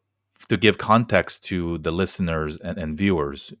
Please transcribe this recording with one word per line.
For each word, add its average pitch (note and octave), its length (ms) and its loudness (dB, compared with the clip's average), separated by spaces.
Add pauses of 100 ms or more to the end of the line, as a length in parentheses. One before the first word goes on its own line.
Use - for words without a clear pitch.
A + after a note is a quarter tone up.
(500)
to A2+ 80 2
give G2+ 200 4
context G#2+ 680 2
to E2+ 320 -4
the D#2+ 140 -4
listeners E2 640 -2
and, E2+ 200 -10
and D#2 200 -8
viewers, D#2 640 0